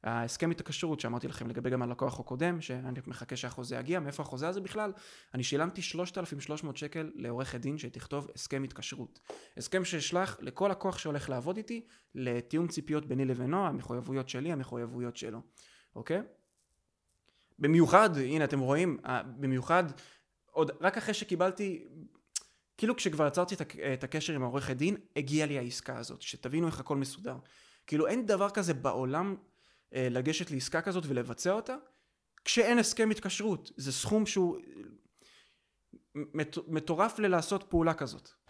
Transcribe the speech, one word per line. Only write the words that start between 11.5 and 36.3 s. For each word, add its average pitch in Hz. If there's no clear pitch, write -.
איתי, 226
לתיאום 127
ציפיות 151
ביני 135
לבינו, 131
המחויבויות 131
שלי, 143
המחויבויות 120
שלו. 113
אוקיי? 160
במיוחד, 165
הנה 143
אתם 139
רואים, 143
ה-, 123
במיוחד, 131
עוד 156
רק 196
אחרי 214
שקיבלתי, 190
כאילו 233
כשכבר 156
יצרתי 180
את 175
הק-, -
את 131
הקשר 156
עם 135
העורכת 131
דין, 175
הגיעה 151
לי 143
העסקה 123
הזאת, 117
שתבינו 156
איך 156
הכל 139
מסודר. 135
כאילו 151
אין 233
דבר 202
כזה 185
בעולם, 135
אה, 127
לגשת 151
לעסקה 139
כזאת 180
ולבצע 127
אותה, 226
כשאין 240
הסכם 220
התקשרות. 208
זה 135
סכום 208
שהוא, 180
אה, -
מט-, 151